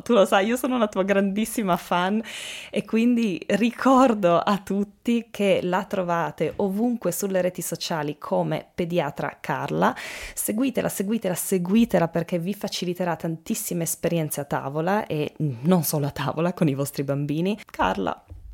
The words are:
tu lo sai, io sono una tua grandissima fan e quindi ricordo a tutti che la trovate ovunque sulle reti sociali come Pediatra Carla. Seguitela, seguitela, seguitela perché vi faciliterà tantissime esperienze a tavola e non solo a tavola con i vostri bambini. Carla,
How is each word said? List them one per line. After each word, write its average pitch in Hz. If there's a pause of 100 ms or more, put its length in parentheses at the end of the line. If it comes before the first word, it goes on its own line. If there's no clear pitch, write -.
tu 233
lo 226
sai, 208
io 233
sono 254
una 233
tua 190
grandissima 196
fan 185 (480)
e -
quindi 226
ricordo 226
a 202
tutti 202
che 190
la 180
trovate 170
ovunque 208
sulle 190
reti 180
sociali 151
come 165
Pediatra 165
Carla. 156 (380)
Seguitela, 226
seguitela, 190
seguitela 185
perché 170
vi 170
faciliterà 180
tantissime 170
esperienze 160
a 143
tavola 156
e 151 (300)
non 175
solo 143
a 139
tavola 156
con 175
i 135
vostri 139
bambini. 147 (100)
Carla, 190 (300)